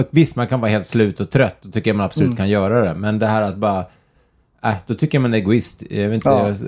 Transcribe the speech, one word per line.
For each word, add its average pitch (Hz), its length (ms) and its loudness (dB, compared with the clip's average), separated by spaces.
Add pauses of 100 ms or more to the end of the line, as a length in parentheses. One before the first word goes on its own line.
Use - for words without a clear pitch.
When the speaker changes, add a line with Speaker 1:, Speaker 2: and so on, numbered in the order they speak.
Speaker 1:
visst, 160 260 4
man 120 120 -2
kan 127 140 -2
vara 110 100 0
helt 104 140 0
slut 107 340 2
och 104 100 -4
trött 127 360 0
och 98 80 -18
tycker 110 200 0
man 101 120 0
absolut 135 220 0
Speaker 2:
Mm. 120 100 -4
Speaker 1:
kan 98 120 0
göra 104 360 2
det, 82 100 -2
men 104 240 -2
det 110 80 0
här 110 140 0
att 98 160 -4
bara, 101 280 -2 (800)
äh, 110 80 0 (140)
då 120 60 -4
tycker 151 240 -2
jag 135 40 4
man 120 120 0
är 110 40 2
egoist. 107 520 0
Jag 101 180 -2
vet 107 60 -2
inte, 113 160 0 (380)